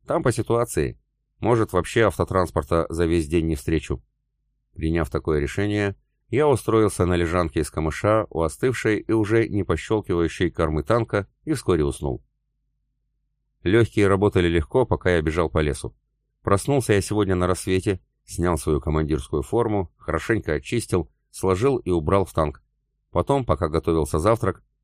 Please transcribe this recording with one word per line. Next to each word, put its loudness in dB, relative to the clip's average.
Там -2
по 2
ситуации. -2
Может, 2
вообще 0
автотранспорта 0
за 0
весь 0
день 0
не 0
встречу. -4
Приняв -2
такое -2
решение, -2
я 2
устроился 2
на 2
лежанке 0
из -2
камыша 0
у -4
остывшей -2
и -4
уже 2
не -2
пощелкивающей 0
кормы -2
танка 0
и -2
вскоре 0
уснул. -4
Легкие 4
работали 4
легко, 2
пока 0
я 2
бежал 0
по 0
лесу. -4
Проснулся 0
я 4
сегодня 0
на 0
рассвете, -2
снял -2
свою -2
командирскую -2
форму, -2
хорошенько -4
очистил, -4
сложил 0
и -6
убрал 2
в -18
танк. -2
Потом, 0
пока 0
готовился 0
завтрак, 0